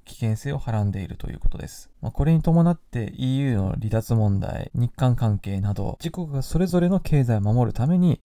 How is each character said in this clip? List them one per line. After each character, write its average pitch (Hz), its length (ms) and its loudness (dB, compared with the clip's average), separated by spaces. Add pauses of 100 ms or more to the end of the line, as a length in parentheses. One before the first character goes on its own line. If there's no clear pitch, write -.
危 - 100 -20
険 110 220 -2
性 139 160 -8
を 143 60 -6
は 127 120 -6
ら 107 140 0
ん 101 80 0
で 98 100 -6
い - 60 -8
る - 80 -10
と - 140 -8
い - 40 -10
う - 60 -14
こ - 80 4
と - 100 2
で - 80 -10
す。 - 240 -18 (100)
ま 117 100 -4
あ、 - 20 -20
こ 143 120 0
れ 160 80 4
に 160 100 4
伴 170 280 4
っ 170 80 -2
て - 380 -6
イ 123 80 -4
ー 131 140 0
ユ 131 200 2
ー - 20 2
の 95 120 0
離 107 160 -4
脱 113 260 0
問 104 240 2
題、 - 360 -6
日 120 200 0
韓 127 220 2
関 107 220 0
係 98 220 -4
な 101 140 0
ど、 101 260 -4
自 - 120 -6
国 160 200 -8
が 135 100 -4
そ - 180 -2
れ 185 80 2
ぞ 175 100 2
れ 175 100 2
の 185 120 2
経 143 240 2
済 117 140 2
を - 20 0
守 110 300 2
る - 20 -8
た 123 160 0
め 180 100 2
に 175 260 2